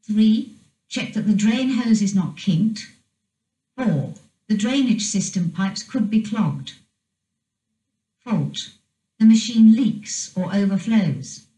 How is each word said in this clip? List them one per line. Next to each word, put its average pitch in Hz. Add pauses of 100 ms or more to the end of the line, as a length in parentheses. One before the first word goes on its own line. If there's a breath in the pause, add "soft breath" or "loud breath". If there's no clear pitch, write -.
Three, 220 (360)
check -
that 202
the 208
drain 247
hose 220
is 196
not 175
kinked. 202 (840)
Four, 160 (340)
the 214
drainage 240
system 175
pipes 196
could 208
be 220
clogged. 165 (1500)
Fault. 185 (480)
The 220
machine 220
leaks -
or 180
overflows. 196 (120)